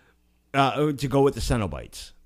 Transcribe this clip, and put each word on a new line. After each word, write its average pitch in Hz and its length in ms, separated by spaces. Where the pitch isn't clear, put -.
uh, 139 380
to 139 160
go 139 140
with 139 120
the 113 60
Cenobites, 92 720